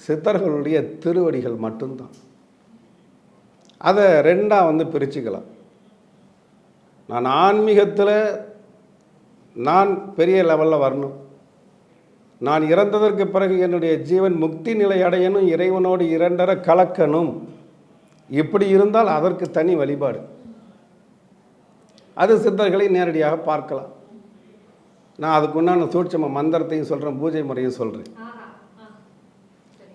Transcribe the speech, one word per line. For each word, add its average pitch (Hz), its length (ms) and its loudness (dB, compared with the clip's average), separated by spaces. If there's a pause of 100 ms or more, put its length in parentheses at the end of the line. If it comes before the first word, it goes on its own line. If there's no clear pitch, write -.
சித்தர்களுடைய 156 880 -2
திருவடிகள் 151 580 -2
மட்டும்தான். 113 560 -10 (1700)
அதை 196 260 2
ரெண்டா 185 640 4
வந்து 156 180 0
பிரிச்சுக்கலாம். 135 720 -6 (1500)
நான் 120 180 -6
ஆன்மீகத்துல 202 1120 2 (1120)
நான் 175 600 0
பெரிய 180 300 2
லெவல்ல 156 440 2
வரணும், 139 240 -4 (1300)
நான் 151 240 0
இறந்ததற்கு 202 640 2
பிறகு 185 340 0
என்னுடைய 170 360 0
ஜீவன் 180 380 0
முக்தி 160 420 -4
நிலை 196 260 2
அடையணும், 185 460 2
இறைவனோடு 185 580 0
இரண்டர 175 540 0
கலக்கணும், 170 800 2 (920)
இப்படி 160 380 0
இருந்தால் 202 400 4
அதற்கு 170 440 -2
தனி 170 240 0
வழிபாடு. 139 440 -2 (1900)
அது 202 240 2
சித்தர்களை 196 520 0
நேரடியாக 165 480 0
பார்க்கலாம். 151 580 -6 (1200)
நான் 156 240 2
அதுக்குண்டான 165 460 0
சூட்சம 170 420 -2
மந்திரத்தையும் 156 560 -2
சொல்றேன், 139 340 -6
பூஜை 156 240 -4
முறையும் 127 280 -6
சொல்றேன். 110 440 -10 (1800)